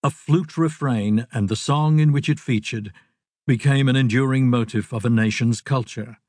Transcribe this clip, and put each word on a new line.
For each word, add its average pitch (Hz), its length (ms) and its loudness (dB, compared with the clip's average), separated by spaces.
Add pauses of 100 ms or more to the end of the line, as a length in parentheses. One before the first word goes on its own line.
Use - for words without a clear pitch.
a 143 60 2
flute 156 460 -2
refrain 117 760 -2
and 104 160 -2
the 107 80 -2
song 151 420 2
in 151 140 4
which 143 160 -2
it 147 100 0
featured 107 540 -4 (520)
became 135 440 2
an 127 80 2
enduring 131 520 2
motif 117 440 -2
of 107 120 -6
a 120 60 2
nation's 113 500 0
culture. 113 580 -6 (100)